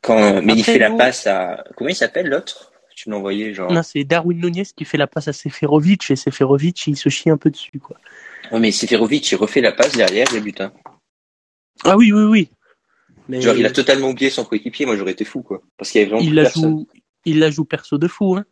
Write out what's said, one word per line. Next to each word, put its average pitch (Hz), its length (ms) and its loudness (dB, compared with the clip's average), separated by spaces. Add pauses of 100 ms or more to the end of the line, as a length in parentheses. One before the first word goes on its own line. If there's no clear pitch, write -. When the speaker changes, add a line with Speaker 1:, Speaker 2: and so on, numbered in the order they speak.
Speaker 1:
Quand, 113 160 2
euh, 101 260 4
mais 110 100 4
il 113 60 2
Speaker 2:
Après, 226 140 0
Speaker 1:
fait - 40 4
la 110 120 4
Speaker 2:
nous 113 80 -2
Speaker 1:
passe 123 280 2
à, 92 380 -2 (120)
comment 131 120 -6
il 180 80 -4
s'appelle, 156 320 -4
l'autre ? - 440 -8 (220)
Tu - 140 -18
m'as 104 80 -8
envoyé, 107 380 -6
genre. 180 180 -4
Speaker 2:
Non, 170 100 2
c'est 143 220 -6
Darwin 170 360 0
Nunez 175 240 -4 (120)
qui 156 80 -10
fait 151 140 -6
la 143 80 2
passe 151 220 -8
à 147 40 -6
Seferovic, 151 760 0
et 135 60 2
Seferovic, 143 720 0
il 147 120 -2
se - 100 -2
chie - 220 0
un 147 80 4
peu - 120 0
dessus, - 300 -18
quoi. - 160 -20 (560)
Speaker 1:
Ouais, 113 80 -2
mais 110 120 2
Seferovic, 117 600 0
il 98 40 0
refait 107 260 0
la 107 100 2
passe 147 240 0
derrière, 110 380 0
le 110 60 -4
but, 104 200 -12
hein. 98 120 -10 (1120)
Speaker 2:
Ah 185 120 6
oui, 220 160 6
oui, 214 120 4
oui. 214 260 2 (760)
Mais 127 140 -8
Speaker 1:
Genre, 117 160 4
il 117 80 2
a 107 60 2
totalement 135 400 0
oublié 131 180 -2
son 123 160 -4
coéquipier, 113 400 -6
moi, 120 120 -2
j'aurais 95 160 -4
été 107 120 -6
fou, - 180 -10
quoi. 95 200 -10 (160)
Parce - 120 -12
qu'il 110 100 4
y 104 40 6
avait 98 60 -2
vraiment 110 140 0
Speaker 2:
il 156 60 0
Speaker 1:
plus 151 60 2
Speaker 2:
la 156 60 6
Speaker 1:
personne. 160 280 0
Speaker 2:
joue... 156 180 -4 (360)
Il 156 140 0
la 156 120 2
joue 151 140 -6
perso - 320 -6
de 151 100 0
fou, 185 300 -2
hein. 202 160 -8